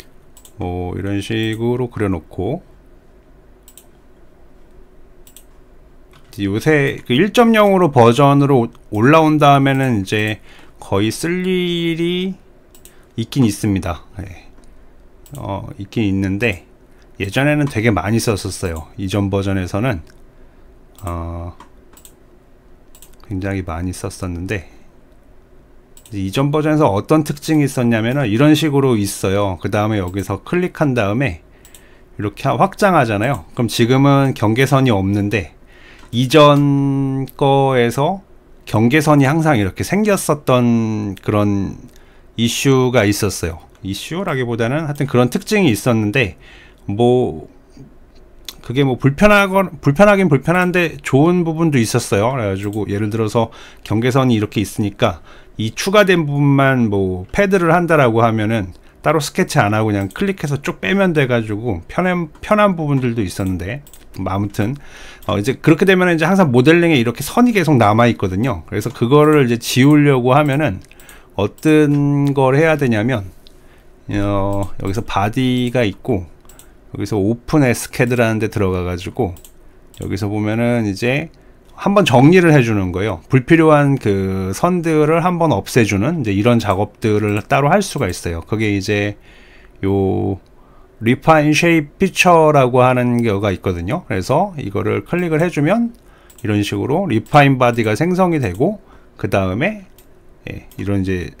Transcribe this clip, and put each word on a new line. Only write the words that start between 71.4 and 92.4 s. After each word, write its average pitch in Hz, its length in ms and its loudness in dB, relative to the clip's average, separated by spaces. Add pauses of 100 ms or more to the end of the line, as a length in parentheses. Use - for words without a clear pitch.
걸 131 240 2
해야 160 220 2
되냐면, 117 480 -2 (840)
어, 101 600 -2 (120)
여기서 104 200 -4
바디가 123 800 -2
있고 92 420 -4 (720)
여기서 104 220 -6
오픈 117 460 0
에스케드라는 120 720 0
데 107 100 -2
들어가가지고 90 840 -4 (680)
여기서 95 260 -6
보면은 113 580 -2
이제 120 440 -4 (440)
한번 202 300 2
정리를 151 480 6
해주는 110 400 2
거예요. 92 360 -4
불필요한 143 720 4
그 95 560 -2
선들을 160 720 0
한번 170 260 0
없애주는 110 720 0
이제 107 120 -2
이런 113 280 2
작업들을 104 880 -2
따로 139 200 0
할 196 140 2
수가 139 260 -4
있어요. 85 340 -8
그게 107 340 -2
이제 101 400 -2 (680)
요 98 540 0 (640)
리파인 147 520 2
쉐입 160 460 0
피처라고 151 840 4